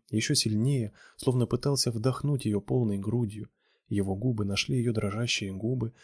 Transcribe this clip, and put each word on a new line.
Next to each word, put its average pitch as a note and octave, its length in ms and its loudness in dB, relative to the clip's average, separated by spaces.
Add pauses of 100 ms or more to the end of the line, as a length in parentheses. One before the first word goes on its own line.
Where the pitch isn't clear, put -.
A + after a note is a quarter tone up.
ещё G#2+ 240 2
сильнее, A2+ 600 2 (220)
словно B2 300 2
пытался C3 460 0
вдохнуть B2+ 540 0
её G#2 140 2
полной A2+ 380 0
грудью. G#2+ 520 -4 (420)
Его G2 240 0
губы A2 300 0
нашли G2+ 320 0
её A#2+ 160 2
дрожащие G#2 580 -2
губы, A#2 420 -4 (100)